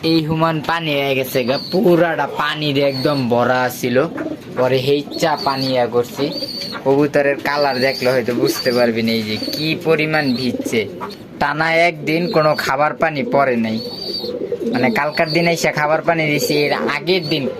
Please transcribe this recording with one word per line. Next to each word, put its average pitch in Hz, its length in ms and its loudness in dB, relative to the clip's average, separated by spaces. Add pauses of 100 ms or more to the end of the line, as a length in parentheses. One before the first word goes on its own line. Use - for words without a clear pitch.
(100)
এই 165 160 4
হুমান 160 300 0 (120)
পানি 165 220 -2 (100)
হয়ে 139 180 0
গেছে 131 300 0
গা, 135 80 2 (140)
পুরাটা 165 560 2 (140)
পানি 151 340 -2
দিয়ে 139 180 2
একদম 139 260 0 (140)
ভরা 123 280 4 (200)
ছিল। 123 160 0 (640)
পরে 127 280 2
হেইচ্চা 147 460 0 (140)
পানি 135 280 -2
ইয়া 123 200 2
করছি। 120 320 0 (580)
কবুতরের 143 520 2 (100)
কালার 143 300 0 (100)
দেখলে 127 280 0
হয়তো 123 180 0 (100)
বুঝতে - 360 0
পারবেন, 113 280 2 (100)
এই 110 120 0
যে 107 80 -2 (160)
কি 151 160 -2 (180)
পরিমাণ 156 380 2 (140)
ভিজছে। 123 420 -2 (600)
টানা 147 280 0 (200)
একদিন 156 340 -2 (140)
কোনো 156 140 6 (140)
খাবার 143 280 2 (100)
পানি 151 200 0 (120)
পড়ে 135 300 4
নাই, 110 140 -2 (960)
মানে - 160 2 (100)
কালকার 151 380 0
দিন 170 180 2
এসে 165 160 0 (100)
খাবার 151 280 2
পানি 165 240 2
দিছি, 147 220 0 (100)
এর 143 80 0 (240)
আগের 165 260 0 (100)
দিন 147 120 -2 (160)